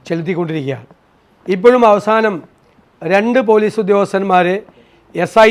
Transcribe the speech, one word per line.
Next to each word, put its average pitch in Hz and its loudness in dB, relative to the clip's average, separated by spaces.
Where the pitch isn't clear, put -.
ചെലുത്തിക്കൊണ്ടിരിക്കുകയാണ്. 156 -6
ഇപ്പോഴും 240 2
അവസാനം 214 0
രണ്ട് 226 0
പോലീസ് 214 0
ഉദ്യോഗസ്ഥന്മാരെ 190 0
എസ് - 0
ഐ 226 6